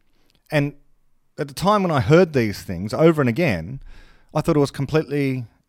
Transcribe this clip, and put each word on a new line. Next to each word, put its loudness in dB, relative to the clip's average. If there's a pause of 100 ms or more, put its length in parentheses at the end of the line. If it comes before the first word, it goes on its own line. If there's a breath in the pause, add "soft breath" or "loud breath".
(500)
And 0 (640)
at -6
the -16
time 0
when 0
I 2
heard 4
these -2
things -8
over 4
and 2
again, -2 (540 soft breath)
I -2
thought 0
it 2
was 0
completely -4 (220)